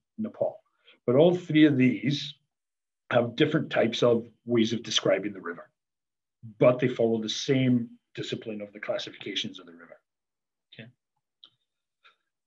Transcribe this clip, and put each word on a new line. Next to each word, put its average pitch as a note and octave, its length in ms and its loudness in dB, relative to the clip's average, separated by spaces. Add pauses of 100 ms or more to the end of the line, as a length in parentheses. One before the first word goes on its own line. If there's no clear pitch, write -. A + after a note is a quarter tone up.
(160)
Nepal. - 460 -6 (420)
But B2 120 2
all F3 180 6
three D#3 320 4
of C#3 100 2
these B2+ 580 0 (760)
have A#2 260 0
different D3+ 340 2
types - 320 0
of A#2 240 2 (200)
ways A#2 260 2
of A2 100 -4
describing G2+ 520 -2
the F#2 60 -16
river, E2+ 300 -12 (880)
but B2 200 4
they B2+ 100 0
follow A2+ 320 0
the A2 80 -6
same B2+ 680 0 (160)
discipline G#2+ 480 -10
of G#2 100 -16
the A2 80 -20
classifications G2+ 800 -8
of E2+ 60 -20
the E2+ 80 -20
river. E2+ 260 -20 (720)
Okay. A2+ 160 -20 (1600)